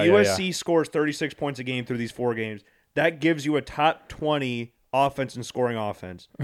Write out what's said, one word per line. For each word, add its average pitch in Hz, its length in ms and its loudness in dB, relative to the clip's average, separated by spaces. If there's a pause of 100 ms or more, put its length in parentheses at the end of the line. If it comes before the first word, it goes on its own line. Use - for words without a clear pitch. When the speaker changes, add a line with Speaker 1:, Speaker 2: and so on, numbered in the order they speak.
Speaker 1:
yeah, 170 80 6
Speaker 2:
U 202 60 8
S 202 180 6
C 190 120 -2
Speaker 1:
yeah. 185 40 -2
Speaker 2:
scores 165 380 0
thirty-six 151 440 -2
points 143 260 -6
a 131 40 -8
game 123 220 -4
through 123 140 -4
these 117 120 -4
four 123 220 -2
games. 110 300 -6 (320)
That 160 260 0
gives 156 240 2
you 151 100 0
a 139 60 2
top - 480 0
twenty 131 640 -2 (200)
offense 135 420 0
and 123 100 -8
scoring 120 320 0
offense. 98 500 -8 (160)